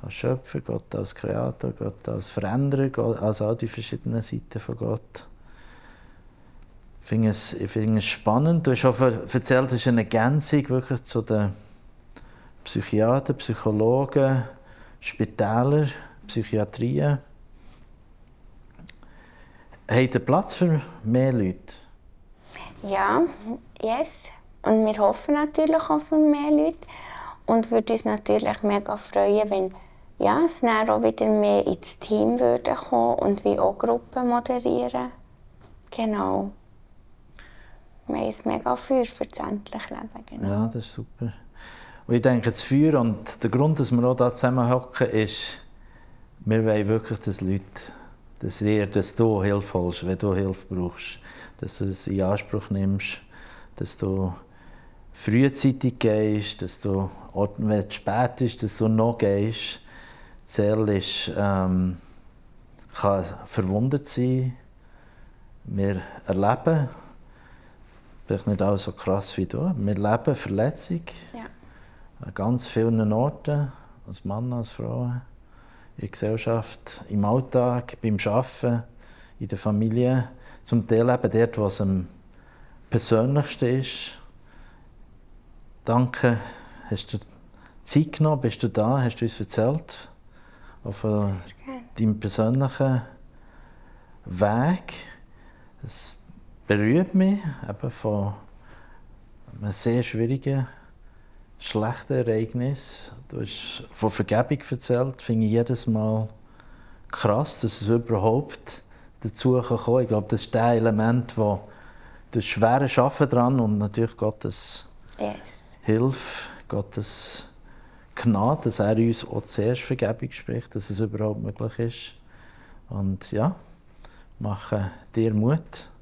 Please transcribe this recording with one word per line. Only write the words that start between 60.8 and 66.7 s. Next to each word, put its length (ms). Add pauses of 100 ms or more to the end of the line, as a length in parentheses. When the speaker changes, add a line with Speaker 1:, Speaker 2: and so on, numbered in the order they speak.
Speaker 1:
ist, 380
ähm, 600 (960)
kann 320 (220)
verwundet 600
sein. 480 (1080)
Wir 360 (240)
erleben, 600 (1400)